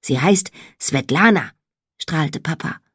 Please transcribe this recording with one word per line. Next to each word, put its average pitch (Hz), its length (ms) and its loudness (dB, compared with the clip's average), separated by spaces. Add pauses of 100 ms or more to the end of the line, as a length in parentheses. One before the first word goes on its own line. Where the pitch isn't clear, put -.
"Sie 131 180 -2
heißt 180 320 2 (280)
Svetlana", 160 680 2 (500)
strahlte 156 400 -4
Papa. - 400 -8 (140)